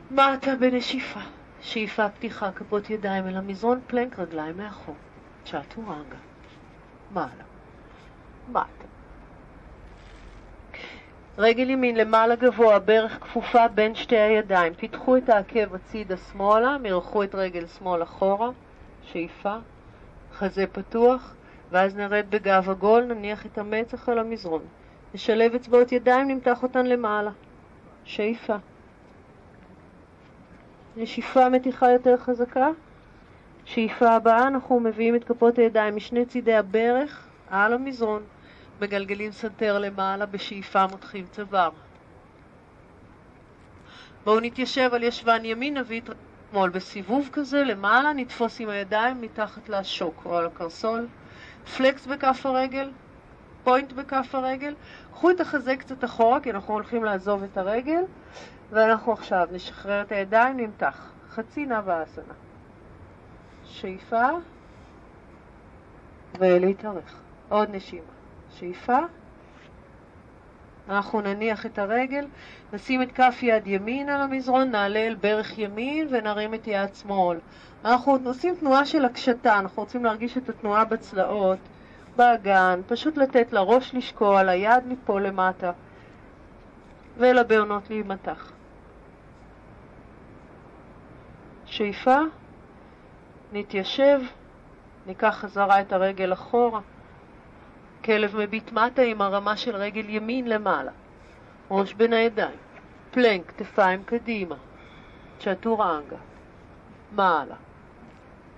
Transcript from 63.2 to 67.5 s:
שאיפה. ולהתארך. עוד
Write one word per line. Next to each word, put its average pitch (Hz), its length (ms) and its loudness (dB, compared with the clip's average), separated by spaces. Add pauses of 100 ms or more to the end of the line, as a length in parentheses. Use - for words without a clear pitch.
שאיפה. 226 580 -2 (2000)
ולהתארך. 185 840 2 (280)
עוד 208 240 0